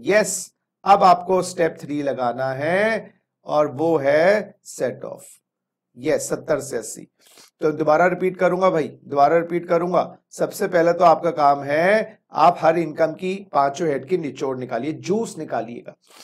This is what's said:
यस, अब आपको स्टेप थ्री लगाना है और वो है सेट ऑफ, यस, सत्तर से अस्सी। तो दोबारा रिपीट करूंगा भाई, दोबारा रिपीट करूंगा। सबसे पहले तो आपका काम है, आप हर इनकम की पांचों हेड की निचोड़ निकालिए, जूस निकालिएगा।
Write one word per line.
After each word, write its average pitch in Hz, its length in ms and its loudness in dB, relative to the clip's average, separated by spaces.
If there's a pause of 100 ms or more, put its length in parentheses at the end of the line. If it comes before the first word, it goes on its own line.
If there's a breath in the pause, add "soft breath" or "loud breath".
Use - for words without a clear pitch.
यस, 190 500 -2 (320)
अब 196 200 4
आपको 185 380 4
स्टेप 160 380 -2
थ्री 147 220 -6
लगाना 127 500 -4
है 185 640 -2 (320)
और 151 260 0
वो 160 260 0
है 160 560 2 (120)
सेट - 380 -6
ऑफ, - 200 -14 (720)
यस, 131 320 -2
सत्तर 147 320 -2
से - 160 -8
अस्सी। - 300 -12 (540 soft breath)
तो 156 120 0
दोबारा 156 340 4
रिपीट 180 300 -2
करूंगा 180 340 2
भाई, 156 180 0 (160)
दोबारा 143 340 4
रिपीट 170 300 -4
करूंगा। 170 480 0 (140)
सबसे 180 380 -4
पहले 170 240 2
तो 175 120 2
आपका 165 280 4
काम 143 300 2
है, 180 560 0 (160)
आप 165 260 4
हर 165 180 2
इनकम 160 360 -2
की 185 200 -6 (180)
पांचों 143 360 0
हेड 131 200 -4
की 185 100 0
निचोड़ 135 400 -6
निकालिए, 127 340 -6
जूस 165 460 -6
निकालिएगा। 120 560 -10 (280 loud breath)